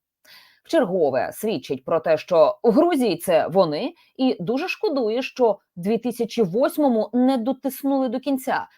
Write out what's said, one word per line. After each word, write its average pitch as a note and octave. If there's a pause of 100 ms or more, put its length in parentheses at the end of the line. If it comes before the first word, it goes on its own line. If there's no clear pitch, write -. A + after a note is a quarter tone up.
(640)
вчергове D3+
свідчить D3
про E3
те, D#3+
що -
в A#3
Грузії B3+
це D#3
вони, F3+ (220)
і C4
дуже B3+
шкодує, C4
що A#3+ (180)
дві G3
тисячі A#3+
восьмому A#3
не B3+
дотиснули C4
до A#3
кінця. B3+ (120)